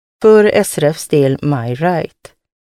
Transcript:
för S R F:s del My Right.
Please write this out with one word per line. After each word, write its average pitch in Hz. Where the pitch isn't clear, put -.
för 214
S -
R 156
F:s 151
del 139
My 123
Right. 165